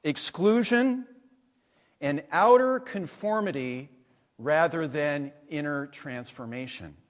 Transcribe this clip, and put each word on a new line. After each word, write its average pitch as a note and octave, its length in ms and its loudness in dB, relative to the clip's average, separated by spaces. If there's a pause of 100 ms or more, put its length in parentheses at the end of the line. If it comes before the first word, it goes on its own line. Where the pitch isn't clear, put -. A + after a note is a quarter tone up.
exclusion, A#3+ 1040 2 (920)
and C#3+ 320 -2
outer B3 480 6
conformity E3+ 1080 -4 (500)
rather D#3 500 2
than C#3+ 440 -2 (180)
inner D3 360 -4
transformation. B2 1080 -12 (140)